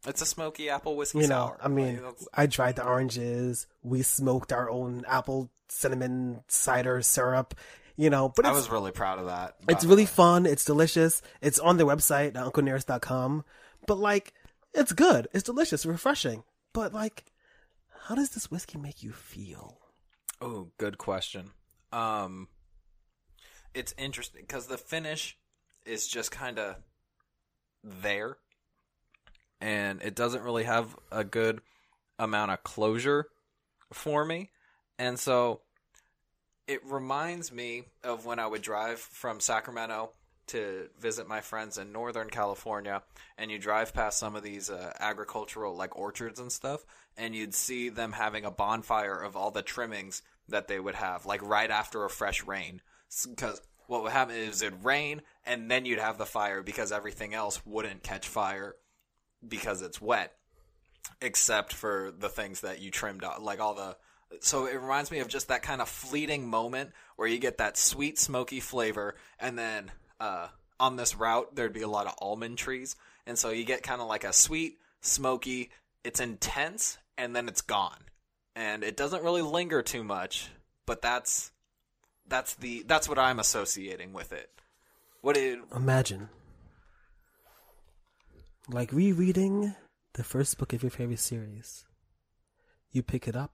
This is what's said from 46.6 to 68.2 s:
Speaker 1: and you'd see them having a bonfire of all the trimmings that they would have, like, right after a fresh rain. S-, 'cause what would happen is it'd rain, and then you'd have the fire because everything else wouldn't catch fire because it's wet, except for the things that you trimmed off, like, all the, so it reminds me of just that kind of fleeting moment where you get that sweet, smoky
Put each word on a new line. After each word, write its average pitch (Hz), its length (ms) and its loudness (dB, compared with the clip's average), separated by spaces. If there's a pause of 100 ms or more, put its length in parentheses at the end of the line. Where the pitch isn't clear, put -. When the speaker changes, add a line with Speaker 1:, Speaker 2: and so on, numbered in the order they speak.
Speaker 1:
and 113 180 -6
you'd 107 200 -6
see 123 340 -2
them 113 240 -6
having 107 320 -2
a 101 60 -6
bonfire 104 640 0
of 98 200 -8
all 98 140 -2
the 104 120 -4
trimmings 104 600 -8 (260)
that 104 200 -2
they 98 100 -4
would 95 180 -6
have, 92 280 -6
like, 98 180 -4
right 107 280 2
after 107 340 -2
a 95 60 -4
fresh - 340 -4
rain. 92 380 -10 (280)
S-, - 160 -6 (120)
'cause 107 240 -6 (240)
what 120 160 -2
would 110 100 -2
happen 131 240 2
is 110 240 -6
it'd 98 240 -4
rain, 147 380 0 (240)
and 117 240 -4
then 127 160 0
you'd 120 120 0
have 107 200 -2
the 104 80 -6
fire 101 360 -4
because 104 300 -6
everything 104 400 -8
else 107 320 -6
wouldn't 104 380 -8
catch - 260 -10
fire 98 480 -4 (720)
because 107 340 -6
it's 90 200 -12
wet, 107 380 0 (840)
except 110 500 0
for 98 380 -4
the 95 180 -6
things 98 320 -8
that 95 200 -8
you 98 100 -14
trimmed 95 340 -6
off, 92 160 -6
like, 101 200 -6
all 107 140 0
the, 98 220 -8 (440)
so 135 260 0
it 127 80 -4
reminds 135 360 -2
me 160 100 -6
of 123 80 -6
just 139 200 -6
that 127 140 0
kind 135 180 -4
of 113 80 -4
fleeting 147 640 -6
moment 131 420 -2 (240)
where 110 120 0
you 117 100 0
get 123 180 -2
that 107 220 0
sweet, 143 400 0
smoky 127 420 -2